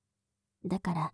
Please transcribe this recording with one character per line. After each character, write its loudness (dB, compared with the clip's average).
だ 0
か 0
ら、 0